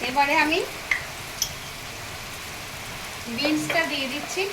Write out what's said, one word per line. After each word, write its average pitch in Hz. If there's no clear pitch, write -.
এবারে 285
আমি 320
বিনসটা 302
দিয়ে 277
দিচ্ছি। 294